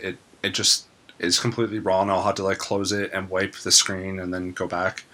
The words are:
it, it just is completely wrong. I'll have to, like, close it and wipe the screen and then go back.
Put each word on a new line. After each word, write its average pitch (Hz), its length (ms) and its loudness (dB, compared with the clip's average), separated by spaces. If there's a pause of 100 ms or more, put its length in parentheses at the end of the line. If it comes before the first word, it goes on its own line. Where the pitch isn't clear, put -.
it, 92 140 -4 (240)
it 98 80 0
just - 340 2 (340)
is 87 200 2
completely 113 400 0
wrong. 98 320 2
I'll 95 140 2
have 101 100 2
to, 98 80 -4
like, 95 160 0
close 101 340 0
it 101 220 -2
and 95 160 -4
wipe 95 260 -2
the - 160 -2
screen 95 460 2
and 90 160 -4
then 92 180 -4
go 90 140 -4
back. 90 480 -2